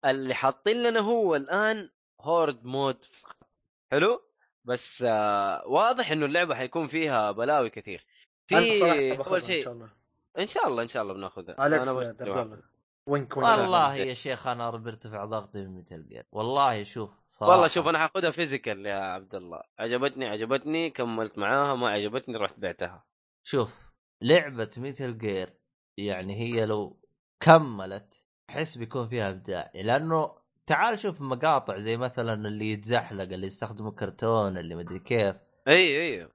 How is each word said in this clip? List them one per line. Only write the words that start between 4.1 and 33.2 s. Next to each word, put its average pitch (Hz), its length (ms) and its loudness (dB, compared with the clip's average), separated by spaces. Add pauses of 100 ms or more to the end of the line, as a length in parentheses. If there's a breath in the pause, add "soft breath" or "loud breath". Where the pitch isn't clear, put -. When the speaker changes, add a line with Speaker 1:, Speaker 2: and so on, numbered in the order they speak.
Speaker 1:
بس، 123 420 -6
آه، 101 600 0
واضح 208 440 2
إنه 156 140 0
اللعبة 156 300 0
حيكون 131 320 -4
فيها 131 440 0
بلاوي 120 380 2
كثير. 101 360 -14 (440 soft breath)
في 196 80 6
Speaker 2:
أنا 226 220 4
صراحة 143 380 4
باخذها 135 160 -6
Speaker 1:
أول 180 80 2
Speaker 2:
إن - 60 -12
Speaker 1:
شيء 165 160 -2
Speaker 2:
شاء 123 100 -8
الله. 117 160 -16 (500)
Speaker 1:
إن 202 80 -2
شاء - 200 0
الله، 117 160 0
إن 117 40 -6
شاء 117 160 -4
الله 98 100 -6
بناخذها. 95 540 -4
Speaker 2:
أليكس 147 200 2
Speaker 1:
أنا 131 120 -2
Speaker 2:
عبد 117 240 -6
Speaker 1:
بجربها. 156 200 -2
Speaker 2:
الله. 107 180 -12 (480)
وينك، 139 280 -2
وينك. - 0 -
Speaker 3:
والله 226 160 4
Speaker 1:
إن 214 120 4
شاء - 0 -
الله. 160 300 4
Speaker 3:
يا 131 180 -4
شيخ، 127 340 -6
أنا 120 220 -4
بيرتفع 110 560 -10
ضغطي 107 360 -8
من 95 140 -12
ميتال 85 340 -18
جير. 58 220 -16
والله 120 520 2
شوف، 104 260 -10
Speaker 1:
والله - 460 4
Speaker 3:
صراحة. 180 120 8
Speaker 1:
شوف، 156 200 0
أنا 160 120 2
حاخذها 160 320 0
فيزيكال 131 540 -4
يا 101 100 -2
عبد 95 400 -6
الله. 87 260 -12 (180)
عجبتني، 127 460 -2
عجبتني، 135 640 -2
كملت 113 480 -4
معاها، 135 380 2
ما 123 140 2
عجبتني، 104 480 -2
رحت 101 220 -4
بعتها. 90 440 -8 (440)
Speaker 3:
شوف، - 460 -2 (280)
لعبة 131 560 2
ميتال 127 400 -8
جير، 98 360 -4 (440)
يعني 98 380 -6
هي 117 300 -2
لو 107 340 -4 (440)
كملت، 110 840 4 (240)
أحس 156 280 -6
بيكون 117 300 -6
فيها 113 220 -2
إبداع. 92 460 -8
لأنه 147 600 0 (300)
تعال 196 340 0
شوف 170 220 -6
مقاطع 131 560 0
زي 113 200 -2
مثلا 120 360 -2
اللي 107 380 -4
يتزحلق، 104 520 -2